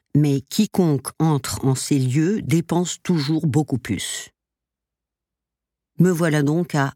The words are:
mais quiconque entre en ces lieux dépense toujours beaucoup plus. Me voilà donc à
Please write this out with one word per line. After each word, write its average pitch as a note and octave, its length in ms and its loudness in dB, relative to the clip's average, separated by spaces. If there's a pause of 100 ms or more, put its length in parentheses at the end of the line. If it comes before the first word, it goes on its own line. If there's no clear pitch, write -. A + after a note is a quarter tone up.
(160)
mais D3 240 2
quiconque E3 800 0
entre D3+ 480 0
en C3 80 2
ces C#3+ 240 -2
lieux D#3 420 0
dépense E3 640 -2
toujours D#3+ 440 0
beaucoup C#3 320 0
plus. - 520 -8 (1700)
Me F3 120 6
voilà D#3 320 0
donc D#3 320 -2
à C#3 220 0